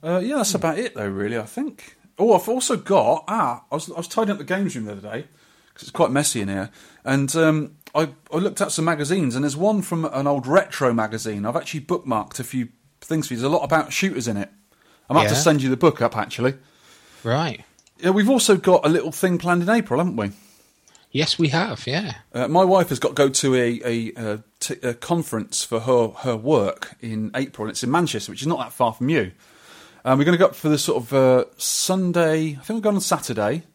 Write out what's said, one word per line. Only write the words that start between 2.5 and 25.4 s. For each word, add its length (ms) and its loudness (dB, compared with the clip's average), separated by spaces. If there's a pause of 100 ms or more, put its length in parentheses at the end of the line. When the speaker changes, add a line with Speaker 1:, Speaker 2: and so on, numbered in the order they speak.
Speaker 1:
got, 520 2
ah, 420 -2
I 40 -8
was, 160 -8
I 80 -12
was 100 -8
tidying 240 0
up 60 -4
the 60 -10
games 300 -4
room 120 -8
the 60 -10
other 100 -14
day, 240 -10 (480)
'cause 80 -20
it's 80 -18
quite 200 2
messy 300 0
in 80 -4
here, 220 -4 (340)
and, 320 0
um, 360 2 (220)
I, 140 2 (240)
I 60 -2
looked 240 -2
at 100 -4
some 140 -2
magazines, 480 0
and 100 -2
there's 120 -2
one 260 0
from 240 -4
an 200 -4
old 200 0
retro 480 2
magazine. 500 -4
I've 120 -2
actually 260 -6
bookmarked 580 -4
a 40 -6
few 240 -6 (340)
things 260 -4
for 60 -6
you. 60 -6
There's 120 0
a 20 0
lot 100 2
about 280 0
shooters 340 -2
in 120 -4
it. 120 -8 (600)
I 40 -2
might 80 6
have 80 2
to 60 2
Speaker 2:
Yeah. 60 0
Speaker 1:
send 200 4
you 60 0
the 80 0
book 260 2
up, 140 0
actually. 380 -2 (680)
Speaker 2:
Right. 400 -2 (360)
Speaker 1:
Yeah, 100 2
we've 200 4
also 260 6
got 300 4
a 20 4
little 240 2
thing 260 0
planned 240 2
in 60 -2
April, 320 2
haven't 160 0
we? 160 -2 (800)
Speaker 2:
Yes, 280 -2
we 100 2
have, 380 -2
yeah. 280 -4 (200)
Speaker 1:
Uh, 140 -2
my 160 6
wife 260 4
has 80 -2
got 120 0
to 40 -12
go 160 4
to 240 0
a, 300 2
a, 320 -4
a, 260 -6 (180)
t-, 220 -6
a 100 -2
conference 720 -4